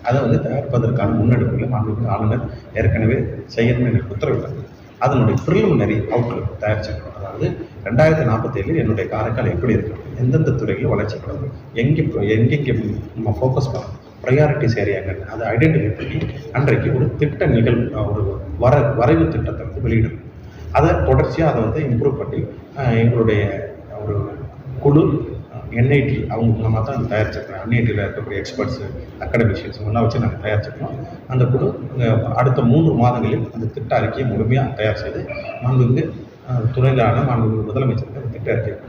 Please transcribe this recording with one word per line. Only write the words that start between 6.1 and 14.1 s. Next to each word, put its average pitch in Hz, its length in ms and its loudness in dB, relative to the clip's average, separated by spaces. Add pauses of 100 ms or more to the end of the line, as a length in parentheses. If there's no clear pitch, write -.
அவுட்லுக் 107 520 -2
தயாரிச்சிருக்கோம். 104 560 -4
அதாவது 113 400 -4 (260)
ரெண்டாயிரத்தி 139 420 4
நாற்பத்தி 110 320 0
ஏழில் 131 200 -2
என்னுடைய 104 320 0
காரைக்கால் 113 420 -2
எப்படி 110 240 0
இருக்கணும், - 440 -6
எந்தெந்த 127 320 2
துறைகளில் 101 380 0
வளர்ச்சி 104 280 0
பெறணும், - 360 -8 (200)
எங்கே, 139 400 2
எங்கெங்கே 113 680 2 (360)
நம்ம 110 260 -2
ஃபோக்கஸ் 131 320 0
பண்ணணும், - 260 -8 (240)